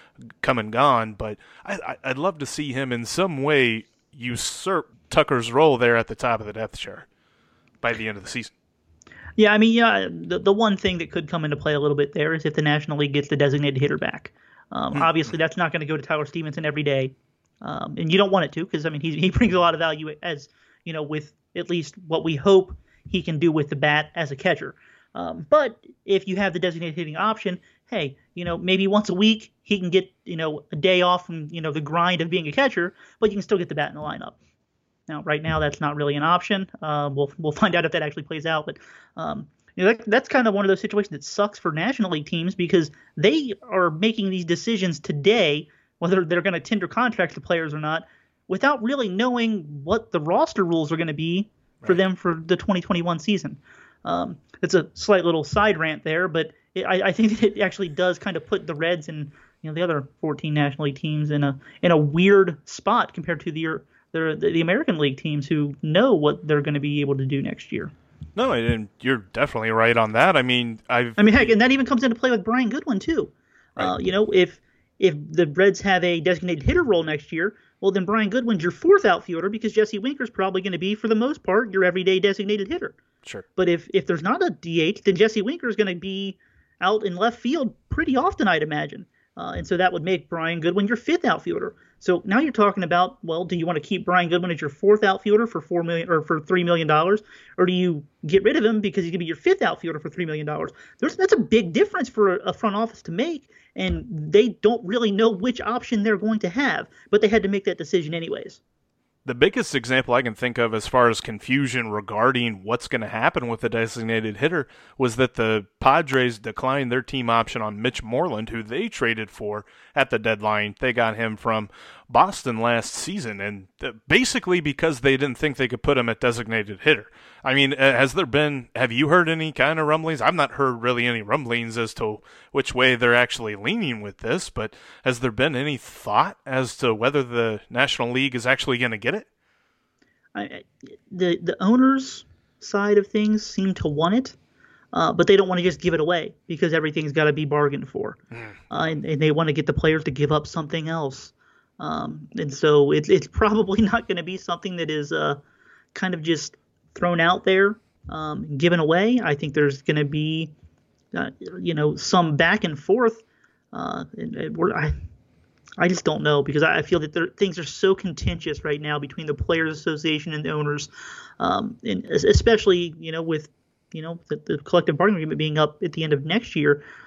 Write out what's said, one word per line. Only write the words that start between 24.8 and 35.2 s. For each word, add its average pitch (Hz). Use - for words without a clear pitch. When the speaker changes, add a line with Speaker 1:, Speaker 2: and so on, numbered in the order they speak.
Speaker 2:
Um, -
but 277
if 190
you 190
have 196
the 175
designated 165
hitting 156
option, 202
hey, 151
you 175
know, 170
maybe 185
once 208
a 180
week 220
he 208
can 180
get, 190
you 175
know, 156
a 170
day 180
off 180
from, 160
you 170
know, 156
the 156
grind 170
of 165
being 165
a 135
catcher, 202
but 214
you 202
can 196
still 202
get 175
the 156
bat 147
in -
the 151
lineup. -
Now, 151